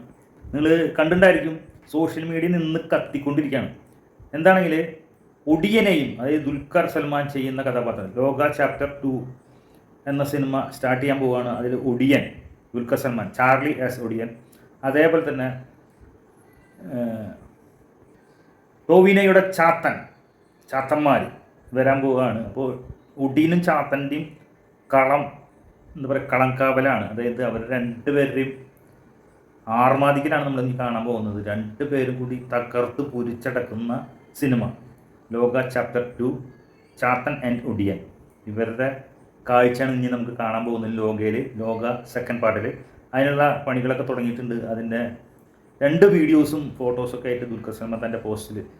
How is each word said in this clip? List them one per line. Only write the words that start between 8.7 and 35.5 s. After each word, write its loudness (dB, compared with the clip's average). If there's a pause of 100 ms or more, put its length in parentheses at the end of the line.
ടു -4 (800)
എന്ന 0
സിനിമ -2
സ്റ്റാർട്ട് -2
ചെയ്യാൻ 0
പോവുകയാണ്. 0
അതിൽ -2
ഒടിയൻ 2 (440)
ദുൽഖർ -2
സൽമാൻ, -4
ചാർലി 2
ആസ് -4
ഒടിയൻ, -6 (540)
അതേപോലെ 4
തന്നെ, -4 (1200)
ഏഹ്, -6 (1600)
ടോവിനോയുടെ 8
ചാത്തൻ, 2 (760)
ചാത്തന്മാര് 0 (460)
വരാൻ 2
പോവുകയാണ്. 0
അപ്പോ -6 (380)
ഒടിയനും 2
ചാത്തൻ്റെയും -2 (680)
കളം, 4 (640)
എന്താ -8
പറയുക, -2
കളം 2
കാവലാണ്. 2
അതായത്, -4
അവർ -4
രണ്ടുപേരുടെയും -2 (1160)
ആർമാദിക്കലാണ് 4
നമ്മൾ -2
ഇനി -4
കാണാൻ -4
പോകുന്നത്. -4
രണ്ടുപേരും -4
കൂടി -6
തകർത്ത് -4
പൊരിച്ചടക്കുന്ന -6 (280)
സിനിമ 0 (580)
ലോക 0